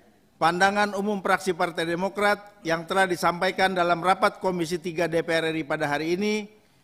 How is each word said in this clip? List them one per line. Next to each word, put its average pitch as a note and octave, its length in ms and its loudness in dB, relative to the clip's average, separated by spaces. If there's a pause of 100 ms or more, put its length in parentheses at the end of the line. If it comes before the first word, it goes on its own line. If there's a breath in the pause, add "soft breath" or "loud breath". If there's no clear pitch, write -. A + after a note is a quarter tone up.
(380)
pandangan G3 560 2
umum G3+ 240 -2
fraksi F#3 400 0
Partai E3+ 320 -2
Demokrat G3 720 -2
yang E3 240 -2
telah F#3+ 240 2
disampaikan F3+ 640 0
dalam F3 240 2
rapat F#3 400 2
Komisi F3+ 400 -2
Tiga E3 320 -4
D E3 160 0
P E3+ 80 -2
R D#3+ 160 0
R D#3+ 80 -2
I D#3 80 -6
pada D#3 240 -2
hari D#3 240 -2
ini. G#3 320 -2 (380 soft breath)